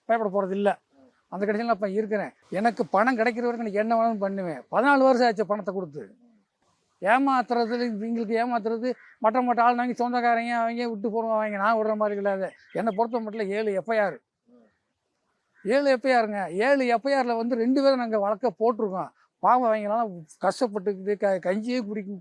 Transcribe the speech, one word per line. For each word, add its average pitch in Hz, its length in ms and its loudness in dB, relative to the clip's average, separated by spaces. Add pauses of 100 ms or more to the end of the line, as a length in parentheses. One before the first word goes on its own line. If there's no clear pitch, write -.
பயப்பட 220 260 0
போறது 196 200 0
இல்ல. 196 280 0 (500)
அந்த 190 160 -6
கடைசியில் 214 200 -2
நான் 233 100 0
இப்ப 196 140 -4
இருக்கிறேன். 196 440 -2 (160)
எனக்கு 214 360 -2
பணம் 220 280 2
கிடைக்கிற 233 280 0
வரைக்கும் 240 180 -2
எனக்கு 208 200 -4
என்ன 226 160 0
வேணாலும் 226 220 2
பண்ணுவேன். 196 420 -4 (120)
பதினாலு 269 260 4
வருஷம் 254 300 6
ஆச்சு 208 180 0
பணத்தை 202 280 -4
கொடுத்து. 147 420 -10 (840)
ஏமாத்துறதுல 240 840 2
இவங்களுக்கு 226 480 -4
ஏமாத்துறது, 233 580 -2 (260)
மற்ற 226 220 2
மற்ற 240 220 2
ஆள், 240 120 6
நாங்க 247 180 -2
சொந்தக்காரங்க 240 640 0
அவங்க 233 320 -2
விட்டு 226 220 -4
போடுவோம், 220 260 -2
அவங்க 214 220 -2
நான் 220 200 2
விடுற 220 180 0
மாதிரி 208 200 0
கிடையாது. 196 360 -2 (220)
என்னை 202 220 -2
பொறுத்த 233 240 0
மட்டும் 214 300 -6
ஏழு 208 240 -2
எஃப் 190 180 -4
ஐ 220 80 2
ஆர். 185 200 0 (1400)
ஏழு 269 260 2
எஃப் 262 180 0
ஐ 254 60 4
ஆருங்க. 208 380 0
ஏழு 254 360 2
எஃப் 233 200 0
ஐ 277 60 2
ஆர்ல 247 220 0
வந்து 233 200 -2
ரெண்டு 247 260 2
பேரும் 269 160 4
நாங்க 226 220 0
வழக்க 202 400 0
போட்டிருக்கோம். 208 500 -2 (300)
பாவம், 233 340 4
அவங்களாம் 214 380 -2 (300)
கஷ்டப்பட்டுக்கிட்டு 202 760 -2
க-, 190 340 0
கஞ்சியே 226 340 -2
குடிக்க, 202 360 -8